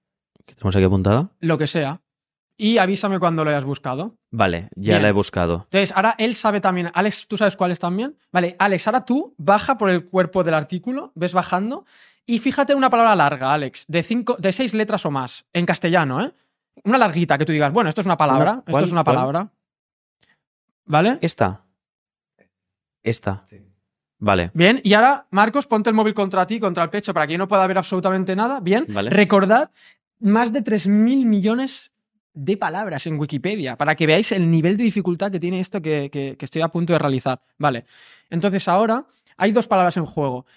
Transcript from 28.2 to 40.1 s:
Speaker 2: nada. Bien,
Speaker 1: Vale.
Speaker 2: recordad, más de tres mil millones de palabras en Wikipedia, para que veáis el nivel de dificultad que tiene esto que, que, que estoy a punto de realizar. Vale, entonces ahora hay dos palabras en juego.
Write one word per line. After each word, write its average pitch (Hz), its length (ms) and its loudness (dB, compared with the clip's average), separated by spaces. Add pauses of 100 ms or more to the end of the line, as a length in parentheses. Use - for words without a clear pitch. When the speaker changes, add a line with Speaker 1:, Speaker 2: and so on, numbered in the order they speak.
Speaker 2:
nada. 247 240 -2
Bien, 208 280 0
Speaker 1:
Vale. - 220 -2
Speaker 2:
recordad, 208 600 4 (500)
más 226 320 2
de 254 100 -2
tres 208 240 -2
mil 233 400 4
millones 226 640 -2 (440)
de 156 220 -4
palabras 180 500 -6
en 156 120 -4
Wikipedia, 147 580 -6
para 151 200 0
que 160 100 0
veáis 165 260 4
el 180 180 2
nivel 165 260 2
de 233 80 0
dificultad 196 480 -2
que 180 80 -6
tiene 180 200 -4
esto 185 220 -8
que, 151 280 -4
que, 139 280 -8
que - 60 -14
estoy 160 180 -6
a 165 60 0
punto 170 240 -2
de 160 60 4
realizar. 135 440 -2 (160)
Vale, 135 260 -2 (460)
entonces 185 380 -2
ahora 220 360 2 (320)
hay 202 160 0
dos 220 140 2
palabras 180 300 2
en 165 100 -2
juego. 131 400 -4 (100)